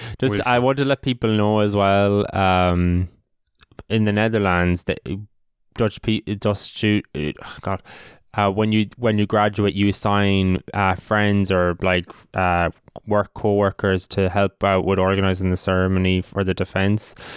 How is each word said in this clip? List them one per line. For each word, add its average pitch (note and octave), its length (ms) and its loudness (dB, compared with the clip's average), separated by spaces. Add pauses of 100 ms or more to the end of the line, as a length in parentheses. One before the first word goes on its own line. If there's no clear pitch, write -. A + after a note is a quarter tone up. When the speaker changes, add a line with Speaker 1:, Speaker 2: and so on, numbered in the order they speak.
(200)
Speaker 1:
Just, B2+ 120 0
Speaker 2:
We'll G2+ 100 -2
Speaker 1:
I B2 140 2
Speaker 2:
see. - 20 4
Speaker 1:
want C3 180 2
to C#3 80 0
let C3+ 160 -2
people A#2+ 300 -2
know G#2+ 300 2
as G#2 140 0
well, G2+ 520 2 (100)
um, F2+ 720 2 (800)
in A2 160 0
the G#2 80 0
Netherlands, F#2+ 720 2
the - 160 -6 (800)
Dutch A2 240 -2
pe-, A2 180 -2
Dutch G2+ 380 -2
stu-, - 440 -2 (120)
uh, D2+ 180 -4 (300)
God, F#2+ 200 -6 (520)
uh, G2+ 160 2
when G#2+ 220 0
you, G#2+ 140 2 (100)
when A2+ 220 0
you G#2 80 2
graduate, G#2 480 0
you G2+ 140 2
assign, G2 760 0 (120)
uh, F#2+ 200 0
friends G2+ 560 0
or, F2+ 320 0
like, F2+ 240 0 (280)
uh, F2 360 0 (360)
work G#2 280 0
co-workers G2+ 760 0
to F#2+ 200 0
help G2 360 -2
out F#2+ 200 2
with F#2+ 140 2
organizing F#2+ 520 0
the F2+ 60 0
ceremony F#2 640 0
for G2 240 -4
the F#2 100 -2
defense, G2 600 -2 (220)